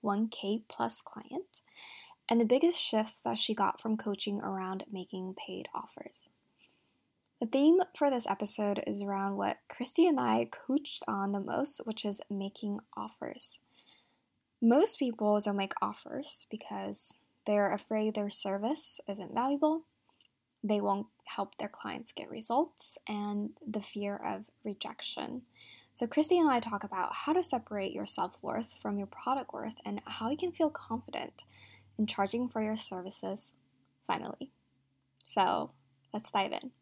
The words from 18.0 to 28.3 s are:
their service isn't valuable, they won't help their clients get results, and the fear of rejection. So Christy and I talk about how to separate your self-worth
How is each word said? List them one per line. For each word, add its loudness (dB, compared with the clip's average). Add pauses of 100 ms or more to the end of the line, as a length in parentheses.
their -2
service 0
isn't -8
valuable, 2 (800)
they 2
won't 0 (180)
help -8
their -6
clients -8
get -10
results, 4
and -4 (180)
the -4
fear -6
of -4 (180)
rejection. -8 (540)
So -2
Christy 6
and 6
I 4
talk -4
about -4
how -2
to 4
separate 0
your -6
self-worth -4